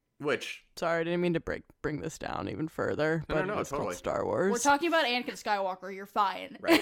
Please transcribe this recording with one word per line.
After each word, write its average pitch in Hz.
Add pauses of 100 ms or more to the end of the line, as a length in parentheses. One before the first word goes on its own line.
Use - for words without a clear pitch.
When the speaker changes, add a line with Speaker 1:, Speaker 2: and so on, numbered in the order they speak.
(200)
Speaker 1:
Which - (140)
Speaker 2:
Sorry, 165
I -
didn't 175
mean 175
to 165
break, - (180)
bring -
this -
down -
even -
further, 156
Speaker 1:
No, -
Speaker 2:
but 156
Speaker 1:
no, 185
no, 208
Speaker 2:
it 196
was 123
Speaker 1:
totally. 147
Speaker 2:
called 87
Star -
Wars. 175
Speaker 3:
We're 240
talking 285
about 320
Anakin 240
Skywalker. 196
You're 196
fine. 190
Speaker 1:
Right. 330